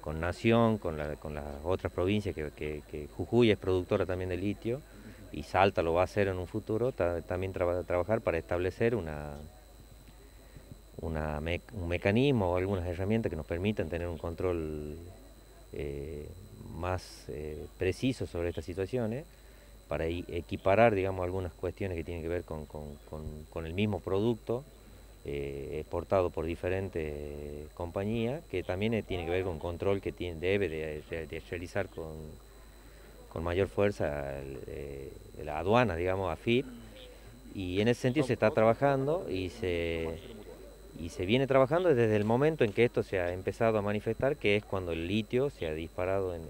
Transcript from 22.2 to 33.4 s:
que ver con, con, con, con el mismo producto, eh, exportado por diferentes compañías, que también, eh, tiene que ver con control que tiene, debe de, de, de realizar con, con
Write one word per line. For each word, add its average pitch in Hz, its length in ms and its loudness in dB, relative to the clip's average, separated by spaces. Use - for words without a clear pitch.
que 82 60 -4
ver 87 140 -2
con, 78 240 -8
con, 73 300 -10
con, 78 140 -10
con 82 160 -6
el 82 80 -6
mismo 98 260 0
producto, 113 640 0
eh, 71 560 -6
exportado 87 500 2
por 80 140 -4
diferentes 76 1300 -4
compañías, 110 760 -2
que 90 140 -2
también, 104 300 0
eh, 104 100 2
tiene 90 220 -4
que 85 40 -2
ver 92 140 2
con 85 160 -2
control 87 400 0
que 87 100 -4
tiene, 85 300 -6
debe 95 280 2
de, 78 420 -4
de, 82 160 -6
de 80 240 -8
realizar 90 380 -4
con, 80 260 -10
con 80 100 -4